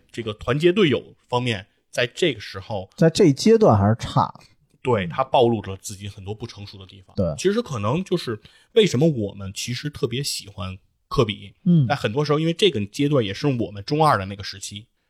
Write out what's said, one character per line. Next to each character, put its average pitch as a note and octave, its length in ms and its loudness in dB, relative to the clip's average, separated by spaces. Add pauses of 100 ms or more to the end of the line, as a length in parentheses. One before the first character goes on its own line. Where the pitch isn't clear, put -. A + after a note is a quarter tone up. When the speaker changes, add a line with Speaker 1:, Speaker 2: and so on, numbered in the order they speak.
(100)
Speaker 1:
这 A#2+ 140 -10
个 G#2+ 100 -6
团 C3 240 -2
结 F3 140 4
队 F#3+ 160 4
友 A#2 120 2 (280)
方 B2 120 -2
面， A2+ 240 -4 (240)
在 B2 160 -2
这 C#3+ 300 -2
个 A2 60 -12
时 - 180 -14
候 F#2+ 380 -10
Speaker 2:
在 E3 120 4
这 F3+ 180 4
一 C#3+ 60 6
阶 G#3+ 240 4
段 F#3+ 220 6
还 G2+ 100 4
是 A2+ 80 4
差。 - 380 -2 (480)
Speaker 1:
对， G#2+ 240 0
他 B2 160 -4
暴 C3+ 240 4
露 A2+ 160 0
了 F#2+ 180 -10
自 - 140 -14
己 G2+ 140 -14
很 G2 160 -16
多 G2 100 -10
不 A2+ 140 -12
成 G2+ 180 -18
熟 G#2 100 -20
的 G2 80 -20
地 G2 160 -20
方。 - 140 -20
Speaker 2:
对。 E2+ 240 -2
Speaker 1:
其 F#3+ 140 2
实 A#3+ 100 -2
可 C#3 160 -10
能 A#2+ 240 -2
就 F#3 140 -4
是 A#2+ 240 -8 (320)
为 A3 120 6
什 C#3+ 140 0
么 E3 100 4
我 G#2+ 240 -2
们 G2 220 -10
其 - 180 -8
实 C3+ 160 -8
特 - 200 -6
别 B2 120 -6
喜 - 280 -8
欢 F#2+ 280 -12 (400)
科 C3 80 2
比。 G2+ 300 -6 (100)
Speaker 2:
嗯。 E3 240 4
Speaker 1:
但 C#3+ 80 0
很 A2+ 160 -4
多 C#3+ 100 -2
时 D3 80 -4
候， D3 80 2
因 D#3+ 80 -2
为 E3 60 0
这 C#3+ 180 2
个 G#2 160 -4
阶 C#3 220 -2
段 C3+ 160 2
也 F#2+ 80 -6
是 D3 140 -6
我 A#2+ 240 -2
们 G2+ 140 -14
中 D3+ 220 0
二 B2+ 120 4
的 F#2+ 80 -4
那 G2+ 100 -10
个 G2+ 80 -14
时 - 160 -14
期， G2+ 260 -14 (240)